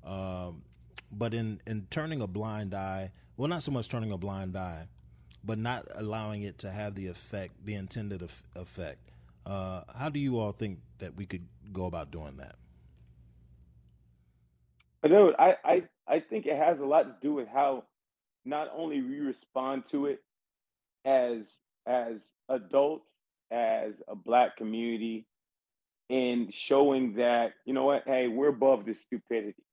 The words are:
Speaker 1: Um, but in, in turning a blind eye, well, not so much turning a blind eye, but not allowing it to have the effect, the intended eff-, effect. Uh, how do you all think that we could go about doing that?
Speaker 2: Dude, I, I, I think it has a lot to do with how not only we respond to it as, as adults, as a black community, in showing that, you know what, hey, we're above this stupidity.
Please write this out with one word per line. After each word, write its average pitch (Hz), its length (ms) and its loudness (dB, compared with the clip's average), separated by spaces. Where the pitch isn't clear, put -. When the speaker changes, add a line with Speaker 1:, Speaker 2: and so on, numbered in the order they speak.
Speaker 1:
Um, 90 580 -8
but 110 200 -4
in, 110 340 -4
in 107 220 -8
turning 156 320 -4
a 104 60 -4
blind 104 460 -6
eye, 95 380 -6
well, 135 120 -2
not 170 140 -4
so 151 80 -4
much 120 180 -4
turning 110 220 -4
a 98 60 -4
blind 95 400 -6
eye, 87 300 -8
but 110 140 -4
not 120 380 -4
allowing 107 480 -6
it 101 160 -8
to 101 120 -10
have 104 240 -8
the 98 120 -8
effect, 92 580 -10
the 107 100 -6
intended 101 480 -8
eff-, - 200 -14
effect. 87 540 -12
Uh, 95 380 -6
how 131 140 -6
do 147 100 -4
you 131 200 0
all 107 120 -2
think 98 280 -8
that 87 160 -12
we 98 100 -8
could 87 220 -10
go 92 120 -4
about 82 260 -6
doing 73 260 -12
that? 67 180 -18
Speaker 2:
Dude, 180 360 10
I, 185 160 10
I, 180 180 4
I 160 120 2
think - 260 -4
it 147 120 0
has 156 220 4
a 143 60 -4
lot 151 180 6
to 123 180 -6
do 147 120 0
with 131 140 -4
how 135 380 0
not 147 300 -4
only 151 260 -4
we 131 180 -6
respond 131 720 -4
to 143 160 0
it 139 120 -2
as, 123 340 4
as 120 280 -2
adults, 135 580 2
as 113 420 0
a 107 80 -10
black 117 420 4
community, 113 680 -4
in 123 440 0
showing 135 640 4
that, 120 380 2
you 127 80 -2
know 131 120 2
what, 139 200 4
hey, 131 220 2
we're 131 220 2
above 131 360 4
this 110 160 -6
stupidity. 107 720 -6